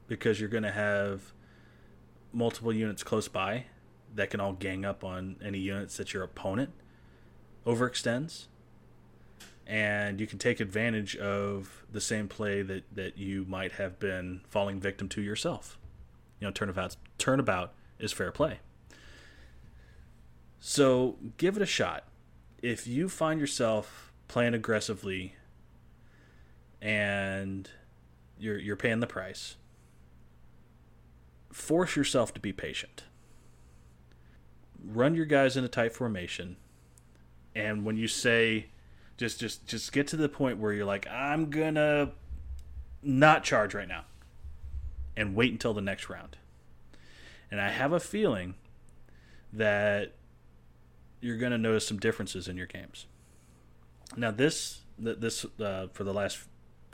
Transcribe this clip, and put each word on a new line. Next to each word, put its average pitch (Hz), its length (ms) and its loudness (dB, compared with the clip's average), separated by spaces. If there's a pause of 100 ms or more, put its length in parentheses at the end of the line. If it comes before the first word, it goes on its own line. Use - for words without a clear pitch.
because 110 340 2
you're 107 80 -2
gonna 107 240 0
have 101 600 0 (1000)
multiple 117 400 0
units 110 300 -2
close 107 260 0
by 104 360 -2 (500)
that 98 160 0
can 107 100 -2
all 98 120 0
gang 95 320 -4
up 98 200 -4
on 95 380 -6
any 98 160 -4
units 98 380 -4
that 95 160 -6
your 95 100 -4
opponent 98 480 -4 (960)
overextends. 120 800 0 (1200)
And 104 520 0
you 107 80 0
can 104 120 -10
take 120 220 2
advantage 107 560 0
of 101 760 -2
the 107 80 -4
same 107 260 -2
play 101 360 -2
that, 95 220 -6 (100)
that 92 240 -8
you 95 280 -4
might 95 260 -4
have 95 260 -4
been 92 500 -4
falling 101 320 0
victim 98 300 -4
to - 100 -4
yourself. 107 580 -4 (640)
You 104 60 -4
know, 98 60 -2
turnabout's, 92 440 -2 (220)
turnabout 110 560 2 (240)
is 107 140 -4
fair 90 200 -2
play. - 280 0 (2000)
So 127 580 6 (200)
give 185 200 2
it 208 60 2
a 185 40 4
shot. 85 400 0 (540)
If 117 260 -2
you 139 220 0
find 160 320 0
yourself 113 720 0 (140)
playing 120 280 2
aggressively 101 800 -2 (1500)
and 98 840 0 (720)
you're, 104 200 -4
you're 101 180 -2
paying 113 240 2
the 120 60 2
price, - 500 -10 (2000)
force - 440 2
yourself 139 380 4
to - 60 -12
be 101 120 -4
patient. - 520 -8 (1800)
Run 120 300 4
your 165 100 2
guys 139 320 6
in 131 80 2
a 123 40 -2
tight 117 240 2
formation, 90 640 -4 (960)
and 107 300 0
when 110 120 0
you 110 100 0
say, 113 600 4 (500)
just, 117 240 -2
just, - 260 -6
just - 260 -6
get 143 160 4
to 160 80 -2
the 151 120 4
point 127 300 0
where 107 140 2
you're 104 120 0
like, 98 240 0
"I'm 147 420 0
gonna 151 640 4 (880)
not 143 400 8
charge 107 320 4
right 98 140 -4
now," 85 160 -8 (1120)
and 104 180 0
wait 117 160 6
until 113 240 -2
the 104 60 -2
next 98 280 -4
round. 87 280 -12 (1120)
And 104 100 -2
I 101 100 2
have 135 220 2
a 175 60 4
feeling 123 560 0 (1000)
that 104 600 4 (1080)
you're 120 160 -4
gonna 120 220 2
notice 110 280 4
some 107 120 -2
differences 98 500 0
in 92 80 -6
your 90 100 -6
games. - 400 -14 (1120)
Now, 117 140 2
this, 127 520 2 (200)
th-, 113 160 -2
this, 113 260 -2 (160)
uh, 95 320 -2
for - 120 -6
the 98 100 -2
last 98 260 -2 (540)